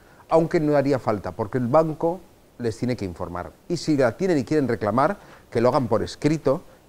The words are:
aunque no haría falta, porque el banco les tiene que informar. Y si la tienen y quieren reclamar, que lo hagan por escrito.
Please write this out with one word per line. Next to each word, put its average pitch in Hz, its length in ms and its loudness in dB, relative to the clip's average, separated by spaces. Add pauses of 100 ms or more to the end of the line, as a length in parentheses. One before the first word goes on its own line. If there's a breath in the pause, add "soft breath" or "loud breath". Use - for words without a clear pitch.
(300 soft breath)
aunque 165 300 2
no 147 180 2
haría 139 220 2
falta, 104 320 -2
porque 107 260 -4
el 127 80 -2
banco 160 540 0 (400)
les 120 180 -4
tiene 123 180 -2
que 104 100 -6
informar. 87 460 -8 (160)
Y 175 100 -4
si 151 200 0
la 123 180 2
tienen 180 220 0
y 131 60 0
quieren 147 240 0
reclamar, 117 500 0 (320 loud breath)
que - 100 -2
lo 117 100 4
hagan 131 180 2
por 104 160 0
escrito. 151 580 -2 (280 soft breath)